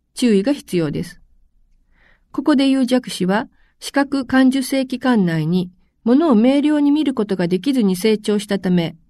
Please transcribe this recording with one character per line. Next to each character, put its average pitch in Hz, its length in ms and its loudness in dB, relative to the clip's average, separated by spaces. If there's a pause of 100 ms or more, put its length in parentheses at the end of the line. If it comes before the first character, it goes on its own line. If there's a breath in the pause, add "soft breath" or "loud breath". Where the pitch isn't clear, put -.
(160)
注 240 180 0
意 196 100 2
が 277 100 -2
必 - 220 -8
要 160 140 -2
で 165 140 -6
す。 - 180 -16 (1080)
こ 285 120 -6
こ 302 120 2
で 269 120 2
い 269 80 2
う 262 100 0
弱 254 240 -2
視 - 160 -6
は、 208 220 -2 (320 soft breath)
視 - 120 -14
覚 277 340 -2
感 262 220 2
受 262 160 0
性 269 220 -2
器 254 140 -8
官 233 260 2
内 160 200 -2
に 175 240 -2 (360)
物 285 240 4
を 247 60 4
明 254 200 4
瞭 294 240 2
に 285 120 2
見 302 120 0
る 269 100 -2
こ 220 120 -4
と 202 100 -4
が 175 120 -2
で 185 120 -2
き 269 140 -2
ず 262 80 0
に 190 140 2
成 214 220 0
長 214 220 -2
し 208 80 -8
た 196 100 -2
た 190 120 -4
め、 170 260 0 (140)